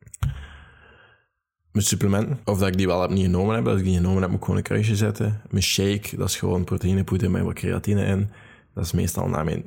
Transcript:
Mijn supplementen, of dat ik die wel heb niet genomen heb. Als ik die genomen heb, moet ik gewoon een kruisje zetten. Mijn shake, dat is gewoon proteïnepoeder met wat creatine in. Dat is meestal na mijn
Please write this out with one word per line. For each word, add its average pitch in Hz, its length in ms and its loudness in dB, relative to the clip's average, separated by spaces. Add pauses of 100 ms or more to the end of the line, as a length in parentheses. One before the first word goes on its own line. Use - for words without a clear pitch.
(1700)
Mijn 104 140 0
supplementen, 104 580 0
of 101 160 0
dat 98 80 2
ik 92 100 0
die 95 100 2
wel 90 140 2
heb 90 80 0
niet 95 160 2
genomen 95 300 2
heb. 120 120 0
Als 107 120 2
ik 92 60 0
die 92 100 2
genomen 92 260 2
heb, 92 80 0
moet 101 100 0
ik - 40 -10
gewoon 95 160 0
een 95 60 -2
kruisje 107 300 0
zetten. 107 540 0
Mijn 95 140 0
shake, 101 540 -2
dat 95 120 -2
is - 60 -4
gewoon 92 280 0
proteïnepoeder 92 680 0
met 92 120 0
wat 90 100 -2
creatine 95 520 0
in. 98 240 0 (440)
Dat - 120 -4
is 82 60 -6
meestal 90 360 0
na 78 160 0
mijn 80 240 -2